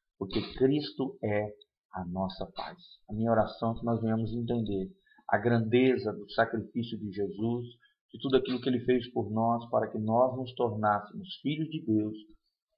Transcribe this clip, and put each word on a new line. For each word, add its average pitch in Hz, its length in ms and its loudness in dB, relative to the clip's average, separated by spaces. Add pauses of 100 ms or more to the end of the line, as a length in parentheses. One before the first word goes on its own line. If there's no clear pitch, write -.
(180)
porque 98 240 -2 (140)
Cristo 135 680 0
é 104 220 2 (480)
a 92 120 -6
nossa 95 400 -4 (100)
paz. - 220 -10 (320)
A 104 40 -6
minha 113 180 0
oração 113 420 2
é - 60 -6
que 117 60 -8
nós 113 160 0
venhamos 113 320 0
entender 113 560 -2 (400)
a 110 80 4
grandeza 117 720 4
do - 200 -10
sacrifício 117 680 -2
de 101 140 -8
Jesus, 104 560 -2 (440)
de 113 80 -14
tudo 131 180 2
aquilo - 220 2
que - 80 -2
ele 123 180 2
fez 123 260 2
por 104 200 -4
nós, 117 380 0
para 113 180 2
que 110 120 -8
nós 120 360 2
nos 127 200 -8
tornássemos 107 840 0
filhos 156 280 -2
de 156 160 -8
Deus, 110 320 2 (600)